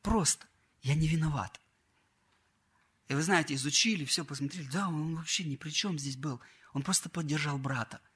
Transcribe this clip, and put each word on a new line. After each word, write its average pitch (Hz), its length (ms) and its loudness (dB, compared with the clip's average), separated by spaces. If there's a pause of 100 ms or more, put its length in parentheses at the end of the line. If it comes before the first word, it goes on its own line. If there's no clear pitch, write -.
Просто 202 440 2 (360)
я 139 140 2
не 156 120 2
виноват. 156 520 0 (1500)
И 139 80 -2
вы 147 80 2
знаете, 160 320 4
изучили, 147 500 2
всё - 180 0
посмотрели. 143 480 -6
Да, 190 160 0
он 160 280 0
вообще 165 280 -2
ни 143 120 -2
при 151 160 -10
чём 180 260 0
здесь 139 180 -4
был. 135 240 -4 (340)
Он 139 100 -2
просто - 260 0
поддержал 147 480 -2
брата. 131 420 -4 (160)